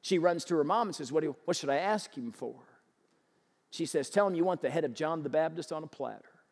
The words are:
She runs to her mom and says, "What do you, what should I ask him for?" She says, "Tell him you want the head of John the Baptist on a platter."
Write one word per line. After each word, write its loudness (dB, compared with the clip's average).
She 2
runs 4
to 0
her 4
mom 2
and -6
says, -8
"What 4
do 0
you, -4
what 0
should -2
I 4
ask 0
him -6
for?" -10
She -4
says, -2
"Tell 6
him 2
you 2
want 0
the 0
head 0
of -4
John -2
the -4
Baptist -2
on -6
a -14
platter." -10